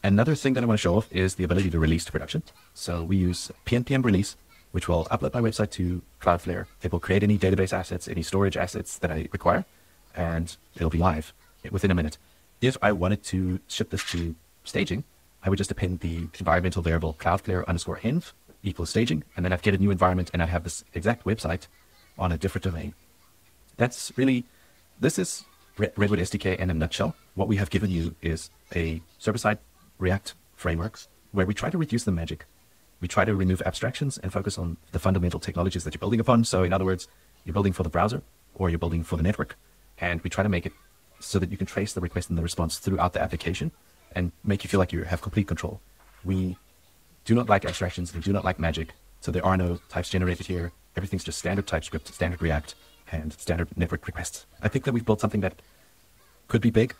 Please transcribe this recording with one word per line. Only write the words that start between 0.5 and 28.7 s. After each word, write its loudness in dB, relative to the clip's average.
that 0
I 2
wanna 4
show 4
off 2
is 2
the 0
ability 2
to 2
release 2
to -14
production. -4
So -4
we 0
use 0
P 2
N 0
P 0
M 2
release, 2
which -4
will 2
upload -2
my 0
website 0
to -2
Cloudflare. 0
It -2
will -2
create 2
any 4
database 2
assets, -6
any -4
storage 0
assets -6
that -2
I -4
require, 0
and -2
it'll 2
be 0
live 2
within 2
a 6
minute. 0
If 2
I 6
wanted 2
to 0
ship -4
this -4
to -2
staging, -2
I 2
would 4
just -2
append -2
the -4
environmental 2
variable 2
Cloudflare -2
underscore -2
env -2
equals -4
staging, 0
and -2
then 2
I'd 0
get 4
a 2
new 6
environment, 4
and 0
I 4
have 0
this -10
exact 0
website -2
on 0
a 0
different -2
domain. -4
That's -2
really, 2
this 2
is -4
Re-, 0
Redwood 2
S -2
D -4
K 0
in -2
a 0
nutshell. -2
What -2
we 2
have 0
given 0
you -2
is -4